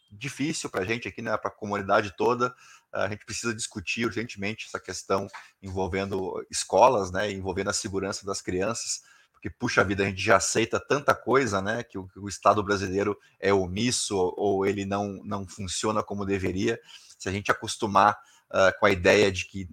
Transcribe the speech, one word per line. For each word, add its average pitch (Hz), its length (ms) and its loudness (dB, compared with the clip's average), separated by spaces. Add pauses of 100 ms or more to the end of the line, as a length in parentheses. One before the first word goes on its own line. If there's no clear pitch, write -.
(120)
difícil 135 560 -6
pra 104 160 -4
gente 117 240 -4
aqui, - 140 -12
né, 113 160 -2
pra 101 140 -4
comunidade 101 640 0
toda. 120 340 2 (400)
A 101 160 -2
gente 104 160 -8
precisa - 300 -6
discutir 110 540 -6
urgentemente 107 600 -6
essa - 120 -8
questão 98 480 -4 (340)
envolvendo 95 880 -4
escolas, 101 600 4
né, 101 200 -2
envolvendo 95 380 -4
a 101 40 -2
segurança 95 520 -4
das 98 160 -6
crianças, 98 640 -4 (280)
porque, - 200 -12
puxa 123 320 0
vida, 98 200 0
a 98 40 2
gente 95 140 -4
já 98 160 6
aceita 113 420 0
tanta 135 340 0
coisa, 113 480 2
né, 110 220 -4
que - 140 -12
o, 95 100 -10
que 95 120 -20
o 101 80 -10
Estado 104 360 2
brasileiro 98 540 0 (220)
é 98 140 2
omisso 101 640 0
ou, 92 180 2
ou 98 300 0
ele 101 180 0
não, 101 400 -4
não 101 240 -8
funciona 107 540 -4
como 101 240 -6
deveria. 98 520 -2 (420)
Se - 100 -6
a - 20 -4
gente 104 200 -2
acostumar, 104 680 2 (320)
ah, 95 260 6
com - 80 2
a 104 60 8
ideia 98 400 6
de 90 140 -6
que 95 280 -10